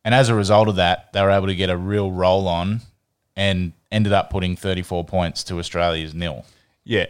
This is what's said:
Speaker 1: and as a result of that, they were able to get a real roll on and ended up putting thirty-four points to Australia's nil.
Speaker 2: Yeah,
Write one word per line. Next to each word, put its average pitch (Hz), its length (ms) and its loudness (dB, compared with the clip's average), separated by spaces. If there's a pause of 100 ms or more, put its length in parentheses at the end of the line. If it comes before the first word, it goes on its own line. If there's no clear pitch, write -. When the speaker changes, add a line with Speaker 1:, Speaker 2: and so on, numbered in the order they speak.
Speaker 1:
and 113 100 0
as 131 140 4
a 117 60 2
result 107 340 4
of 98 80 0
that, 90 360 0
they 98 100 2
were 98 80 4
able 98 180 2
to 98 60 -2
get 90 160 0
a 90 60 0
real 98 360 -2
roll 92 340 2
on 92 360 -2 (520)
and 92 380 -2 (180)
ended 107 220 2
up 95 180 2
putting 92 240 -2
thirty-four 90 500 -4
points 87 400 -4
to 90 140 -8
Australia's 82 560 -2
nil. 80 300 -8 (400)
Speaker 2:
Yeah, 107 260 -2